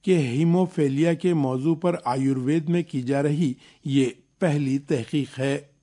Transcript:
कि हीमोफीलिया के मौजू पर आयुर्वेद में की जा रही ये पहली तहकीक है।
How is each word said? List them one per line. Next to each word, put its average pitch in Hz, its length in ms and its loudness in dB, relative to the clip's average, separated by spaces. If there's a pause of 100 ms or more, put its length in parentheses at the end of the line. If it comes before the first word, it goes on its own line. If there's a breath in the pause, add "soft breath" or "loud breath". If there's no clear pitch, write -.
कि 185 120 4
हीमोफीलिया 160 960 2
के 175 220 0
मौजू 135 380 0
पर 175 320 -2
आयुर्वेद 135 640 0
में 170 160 0
की 135 180 -6
जा 135 180 -2
रही 147 340 0 (320 loud breath)
ये 135 180 2 (360)
पहली 143 400 0
तहकीक 135 580 -4
है। 139 320 -4 (120)